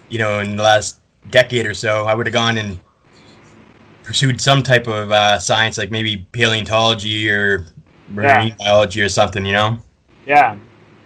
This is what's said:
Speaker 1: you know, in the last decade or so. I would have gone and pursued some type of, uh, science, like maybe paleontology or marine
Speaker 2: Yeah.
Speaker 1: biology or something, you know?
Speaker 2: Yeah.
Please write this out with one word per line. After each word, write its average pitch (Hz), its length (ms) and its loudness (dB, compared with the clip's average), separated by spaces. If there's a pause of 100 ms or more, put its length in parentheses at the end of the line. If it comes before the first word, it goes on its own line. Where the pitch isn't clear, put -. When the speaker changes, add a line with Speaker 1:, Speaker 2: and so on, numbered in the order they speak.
Speaker 1:
you 113 100 -6
know, 104 220 -2
in 101 160 -6
the 104 80 -4
last 107 340 2 (320)
decade 123 360 0
or 104 80 -6
so. 107 320 -2
I 110 80 0
would 113 120 -2
have 107 80 -2
gone 113 240 0
and 101 220 -8 (1200)
pursued 127 380 -2
some 139 220 2
type 120 240 2
of, 104 260 -4
uh, 104 260 4
science, 110 400 0
like 101 120 -6
maybe 110 420 -4
paleontology 110 960 0
or 101 360 0 (420)
marine 113 400 2
Speaker 2:
Yeah. 110 100 -6
Speaker 1:
biology 104 440 2
or 101 60 2
something, 98 380 -2
you 98 60 -2
know? 107 260 0 (480)
Speaker 2:
Yeah. 135 300 4 (500)